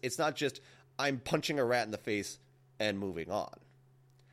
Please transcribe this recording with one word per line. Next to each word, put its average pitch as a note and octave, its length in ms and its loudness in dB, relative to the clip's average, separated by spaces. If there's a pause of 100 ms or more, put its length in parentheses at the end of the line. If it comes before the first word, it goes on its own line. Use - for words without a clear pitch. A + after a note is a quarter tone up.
It's B2+ 160 -4
not D3+ 160 2
just, C3+ 260 -2 (380)
"I'm C#3 200 0
punching D3+ 400 0
a B2 60 6
rat A#2+ 200 4
in G#2+ 60 -8
the G#2 60 -6
face G#2 400 -2 (420)
and G#2 200 2
moving E2+ 320 -4
on." G2 200 -2 (800)